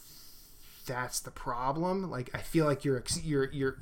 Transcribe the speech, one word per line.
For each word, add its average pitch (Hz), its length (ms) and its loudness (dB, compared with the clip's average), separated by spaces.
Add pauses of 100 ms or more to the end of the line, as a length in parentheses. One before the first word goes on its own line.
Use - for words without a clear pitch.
(840)
that's 123 360 -2
the - 100 -10
problem." 160 800 0
Like, 127 240 -4
I 107 60 -4
feel 160 260 4
like 143 180 4
you're 135 140 4
ex-, 160 260 -2
you're, 139 280 2
you're, 135 300 0